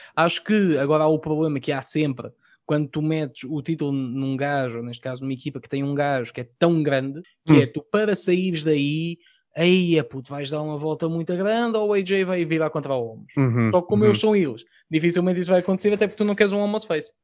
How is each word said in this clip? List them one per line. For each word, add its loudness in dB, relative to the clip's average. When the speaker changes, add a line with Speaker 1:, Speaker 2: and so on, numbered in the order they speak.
Speaker 1:
Acho 0
que 4
agora 2
há 4
o 2
problema -2
que -6
há -4
sempre -4
quando 0
tu -6
metes -4
o -6
título -4
num -4
gajo, -2
ou -8
neste -12
caso -10
numa -6
equipa -10
que -20
tem -4
um -2
gajo -2
que -10
é -12
tão 4
grande, -2
que 6
Speaker 2:
Hum. 10
Speaker 1:
é 4
tu -8
para 2
saíres 0
daí... 0
Aí 4
é 2
puto, -12
vais -8
dar -4
uma -6
volta -4
muito -4
grande 0
ou 0
o 2
A 2
J 0
vai -2
virar 0
contra -4
o -4
Omos. -20
Speaker 2:
Uhum, 2
Speaker 1:
Só 4
que -6
como 2
Speaker 2:
uhum. 6
Speaker 1:
eles 2
são 2
heels, 0
dificilmente 0
isso 0
vai 6
acontecer, 0
até 2
porque -8
tu 0
não 0
queres 2
um 0
Omos -2
face. -6